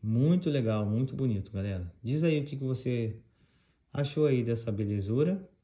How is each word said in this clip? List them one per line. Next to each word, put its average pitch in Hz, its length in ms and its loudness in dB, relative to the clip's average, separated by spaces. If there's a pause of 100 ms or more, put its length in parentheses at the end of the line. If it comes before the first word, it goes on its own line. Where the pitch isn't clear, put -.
Muito 147 480 2
legal, 113 340 0
muito 117 320 0
bonito, 107 340 -2
galera. 95 420 -4 (100)
Diz 139 200 -2
aí 156 180 2
o 139 40 -4
que 143 120 -10
que 135 80 -6
você 120 520 -2 (760)
achou 143 340 0
aí 127 180 4
dessa 113 260 -2
belezura. 110 800 0 (160)